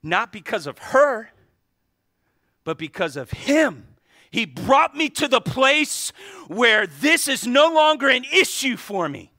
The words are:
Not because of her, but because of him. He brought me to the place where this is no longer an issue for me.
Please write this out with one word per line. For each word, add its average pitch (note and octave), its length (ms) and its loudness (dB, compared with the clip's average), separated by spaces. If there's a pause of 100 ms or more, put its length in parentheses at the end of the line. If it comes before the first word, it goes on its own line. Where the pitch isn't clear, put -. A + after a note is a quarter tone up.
Not E3+ 320 -4
because F3+ 340 -8
of C3 120 -12
her, C4 520 0 (1300)
but D#3+ 120 -6
because D#3 380 -8
of C3+ 160 -10
him. C4+ 640 -2 (340)
He A3+ 140 -4
brought F3+ 500 0
me D4+ 180 -2
to - 180 -4
the B3 100 2
place C#4 720 0 (360)
where G#3+ 380 2
this C4 440 0
is B3 180 -4
no C#4 220 4
longer D4+ 400 2
an B3+ 160 0
issue C#4 500 0
for F#3 320 -6
me. C#3 320 -12